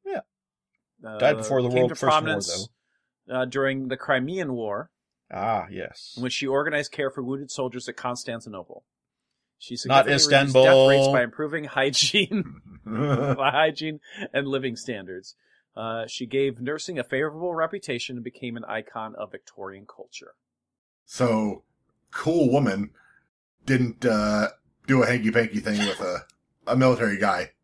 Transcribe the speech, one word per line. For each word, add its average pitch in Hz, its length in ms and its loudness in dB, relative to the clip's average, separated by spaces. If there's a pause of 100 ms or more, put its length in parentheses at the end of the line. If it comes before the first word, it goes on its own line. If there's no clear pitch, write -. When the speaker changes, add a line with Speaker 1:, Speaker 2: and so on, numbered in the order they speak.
Speaker 1:
Yeah. 381 160 -6 (800)
Speaker 2:
Uh, 110 160 -12
Speaker 1:
Died 127 200 2
before 123 240 0
the 123 60 0
Speaker 2:
came 127 100 2
Speaker 1:
World 127 120 4
Speaker 2:
to - 40 -6
Speaker 1:
First - 80 -6
War, 147 80 4
Speaker 2:
prominence, 120 580 0 (580)
Speaker 1:
though. 123 80 -10
Speaker 2:
uh, 127 120 0
during 135 420 -2
the 127 80 -6
Crimean 143 580 -2
War. 113 360 -6 (420)
Speaker 1:
Ah, 98 380 -2
yes. - 460 -12
Speaker 2:
In 120 80 -8
which 123 80 -4
she 143 140 -4
organized 147 460 -2
care 135 180 -4
for 135 120 -10
wounded 135 280 -8
soldiers 127 380 -8
at 113 80 -12
Constantinople. 117 880 -10 (720)
She - 180 -16 (120)
Speaker 1:
Not 135 200 6
Speaker 2:
significantly 139 60 2
reduced 139 200 4
Speaker 1:
Istanbul. 135 320 8
Speaker 2:
death 135 240 10
rates 135 200 6
by 131 140 4
improving 151 420 -4
hygiene, 139 1040 0
<laughs> - 60 -20
Speaker 3:
<laughs> - 100 -20
Speaker 2:
by 135 680 0
hygiene 156 500 0 (340)
and 139 140 -2
living 131 260 -4
standards. 95 640 -12 (400)
Uh, 113 320 -8
she - 180 -10
gave 131 340 -2
nursing 151 380 -6
a - 60 -6
favorable 156 500 -4
reputation 160 640 -6
and 117 80 -12
became 120 320 -12
an 113 80 -14
icon 110 520 -10
of 104 160 -10
Victorian 98 540 -16
culture. - 460 -20 (720)
Speaker 3:
So, 110 560 -2 (480)
cool 156 400 2
woman 104 400 0 (720)
didn't, 123 400 0
uh, 107 440 2 (380)
do 131 160 4
a 123 40 4
hanky-panky 110 540 2
thing 104 260 -2
with 98 140 -6
a, 90 240 -6 (420)
a 123 100 2
military 120 420 4
guy. 92 340 -2 (120)